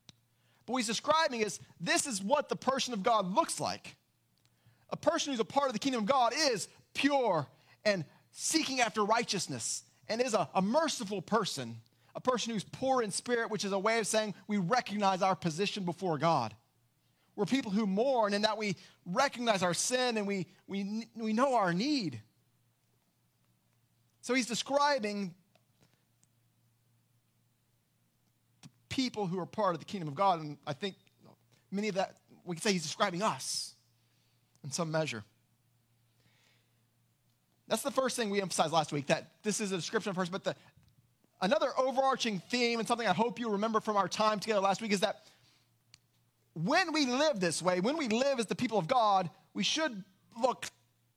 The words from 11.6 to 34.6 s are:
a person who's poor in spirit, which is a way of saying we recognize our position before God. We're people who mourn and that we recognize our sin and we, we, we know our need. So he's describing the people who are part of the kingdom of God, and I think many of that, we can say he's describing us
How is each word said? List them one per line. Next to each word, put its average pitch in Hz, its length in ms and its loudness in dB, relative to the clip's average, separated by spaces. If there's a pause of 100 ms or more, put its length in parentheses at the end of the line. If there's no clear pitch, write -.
a 165 80 -12
person 233 320 0
who's 202 100 -4
poor 262 380 0
in 208 80 -2
spirit, 226 400 -2
which 208 160 -4
is 190 60 -2
a 196 80 0
way 220 180 2
of 214 80 0
saying 214 300 0 (120)
we 208 100 0
recognize 202 640 2
our 190 120 4
position 185 480 -2
before 170 360 -2
God. 147 340 2 (840)
We're 202 100 0
people 247 260 0
who 214 160 2
mourn 214 480 2
and 208 80 2
that 214 160 0
we 208 160 0 (320)
recognize 226 560 2
our 175 100 2
sin 247 440 0
and 202 100 -2
we, 196 180 -2 (220)
we, 202 480 -6
we 220 180 -2
know 254 220 2
our 190 180 4
need. 190 480 0 (2000)
So 240 140 -2
he's 254 100 2
describing 214 880 0 (3250)
the - 80 -20 (200)
people 240 360 -2
who 180 140 -2
are 165 80 -4
part 190 260 2
of 156 60 -2
the 160 60 -14
kingdom 180 220 -6
of 143 60 -6
God, 180 260 2
and 151 180 -8 (100)
I 151 60 -4
think 196 220 -6 (760)
many 202 160 -2
of 185 80 -4
that, - 220 -2 (280)
we 175 100 -6
can 160 60 -12
say 214 100 2
he's 180 120 2
describing 180 400 -2
us - 500 -4 (880)